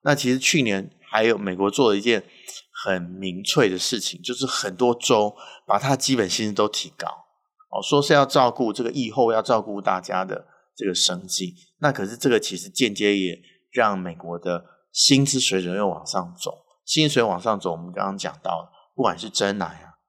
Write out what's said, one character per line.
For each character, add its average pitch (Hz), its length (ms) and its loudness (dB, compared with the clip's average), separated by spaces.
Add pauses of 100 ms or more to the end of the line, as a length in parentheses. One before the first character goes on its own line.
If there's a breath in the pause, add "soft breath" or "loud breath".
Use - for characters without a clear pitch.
那 147 120 4
其 127 160 0
实 131 80 2
去 143 240 2
年 101 260 -2 (220)
还 110 120 4
有 113 140 4
美 98 180 -4
国 98 140 2
做 117 220 4
了 101 40 4
一 101 60 -2
件 110 220 2 (600 loud breath)
很 92 200 0
民 92 400 -8
粹 113 260 4
的 92 80 -2
事 104 220 -4
情， 87 240 -8
就 123 100 -8
是 131 140 -4
很 95 280 -4
多 120 200 4
州 107 400 2 (320 loud breath)
把 101 100 2
他 135 180 0
基 135 200 0
本 104 120 2
薪 107 200 -2
资 104 60 -4
都 107 140 2
提 - 300 -6
高。 82 100 -8 (640)
哦， 101 140 -6
说 143 180 2
是 143 120 2
要 143 120 6
照 131 240 4
顾 113 240 -2
这 123 100 -4
个 117 60 -2
疫 117 220 -6
后， 113 200 2
要 110 120 2
照 113 180 2
顾 101 180 -8
大 95 220 -2
家 92 240 -4
的 101 220 -10 (280 soft breath)
这 107 120 -6
个 90 80 -2
生 92 320 -2
计。 90 260 -6 (260 soft breath)
那 147 120 2
可 98 140 -4
是 117 120 -8
这 185 100 0
个 214 120 6
其 202 180 -6
实 196 120 -12
间 113 260 -2
接 101 200 2
也 92 240 -2 (320 soft breath)
让 107 280 2
美 87 160 -8
国 85 240 -12
的 87 260 -4 (260 soft breath)
薪 139 320 4
资 131 160 0
水 95 220 0
准 90 140 -4
又 104 120 0
往 82 160 -6
上 175 380 -6
走， - 240 -10 (180)
薪 156 240 2
水 139 140 2
往 98 180 0
上 104 200 0
走， 90 140 -4
我 82 40 -6
们 87 140 -14
刚 98 140 -2
刚 98 120 -4
讲 90 240 -8
到 92 100 -4
了， 85 200 -8 (240 soft breath)
不 135 80 -2
管 90 160 0
是 107 100 -10
珍 101 300 -2
奶 87 60 -4
啊 - 440 -20